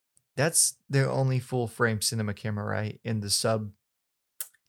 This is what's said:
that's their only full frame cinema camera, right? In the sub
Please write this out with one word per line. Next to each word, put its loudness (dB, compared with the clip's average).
that's 2
their 4
only 2
full -2
frame 2
cinema -2
camera, -4
right? -4
In -2
the -6
sub 0